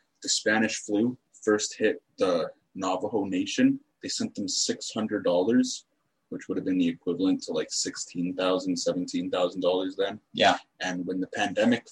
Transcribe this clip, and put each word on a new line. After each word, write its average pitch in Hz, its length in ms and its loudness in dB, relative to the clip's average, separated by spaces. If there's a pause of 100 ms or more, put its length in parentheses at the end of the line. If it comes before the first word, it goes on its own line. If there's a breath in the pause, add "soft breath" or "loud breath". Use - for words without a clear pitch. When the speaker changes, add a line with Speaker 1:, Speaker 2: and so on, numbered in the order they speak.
(220)
Speaker 1:
the - 80 -8
Spanish 110 500 2
flu 113 380 0 (260)
first 107 340 2
hit 107 240 0 (160)
the 90 340 2 (240)
Navajo 95 500 -2
Nation, 127 540 2 (240)
they 101 60 -8
sent - 260 -4
them 101 120 -4
six - 460 -4
hundred 107 300 -2
dollars, 110 640 2 (420)
which - 200 -12
would 92 120 -4
have 87 60 -6
been 92 120 0
the 87 120 4
equivalent 90 540 0
to, - 100 -8
like, - 180 -4
sixteen - 640 -4
thousand, 92 420 0
seventeen 90 540 -2
thousand 90 300 0
dollars 92 340 0
then. 98 240 -2 (140)
Speaker 2:
Yeah. 98 240 4 (220)
Speaker 1:
And 90 280 -4
when 92 140 -4
the 92 60 -4
pandemic 107 640 0